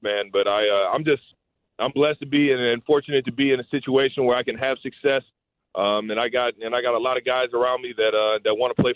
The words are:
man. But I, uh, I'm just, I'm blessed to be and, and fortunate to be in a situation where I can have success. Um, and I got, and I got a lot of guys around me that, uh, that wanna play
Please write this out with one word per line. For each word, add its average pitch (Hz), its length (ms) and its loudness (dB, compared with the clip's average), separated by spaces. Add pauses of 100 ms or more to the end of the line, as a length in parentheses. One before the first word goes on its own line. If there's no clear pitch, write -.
man. 104 300 -2
But 98 140 2
I, 104 200 2
uh, 98 260 2
I'm 147 120 -2
just, 151 160 0 (580)
I'm 127 160 -2
blessed 147 240 0
to 151 60 -14
be 143 260 2
and, 131 100 0
and 120 220 0
fortunate 143 420 0
to 127 60 -6
be 135 220 0
in 127 80 2
a 120 100 -14
situation 135 540 0
where 123 120 4
I 123 60 -2
can 113 140 -6
have 131 260 -2
success. 135 380 -2 (540)
Um, 104 360 0
and 110 80 -2
I 120 80 0
got, 120 340 -2
and 113 140 -4
I 123 60 -2
got 120 140 0
a 113 40 0
lot 127 160 -2
of 127 80 -4
guys 127 300 -2
around 127 300 0
me 123 120 -10
that, 110 180 2
uh, 107 300 2
that 107 100 2
wanna 120 220 0
play 123 200 0